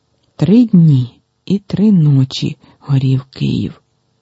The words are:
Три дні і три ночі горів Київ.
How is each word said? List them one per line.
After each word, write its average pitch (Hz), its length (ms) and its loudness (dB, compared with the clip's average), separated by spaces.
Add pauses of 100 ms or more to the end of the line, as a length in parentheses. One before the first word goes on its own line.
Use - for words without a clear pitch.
(360)
Три 208 280 2
дні 156 560 2 (260)
і 196 120 -4
три 208 340 -2
ночі 143 640 0 (220)
горів 131 520 -2
Київ. 123 500 -6 (420)